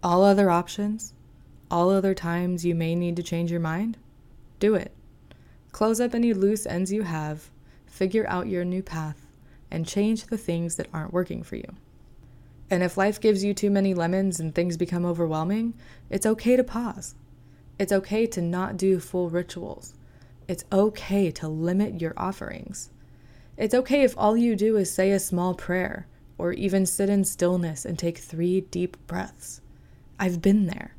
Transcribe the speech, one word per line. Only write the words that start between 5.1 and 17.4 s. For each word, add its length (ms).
Close 280
up 160
any 180
loose 320
ends 260
you 120
have, 460
figure 420
out 200
your 180
new 160
path, 460
and 180
change 380
the 120
things 380
that 180
aren't 200
working 300
for 120
you. 200
And 140
if 140
life 240
gives 220
you 100
too 160
many 240
lemons 460
and 160
things 200
become 300
overwhelming, 720
it's 160
okay 300
to 80
pause. 520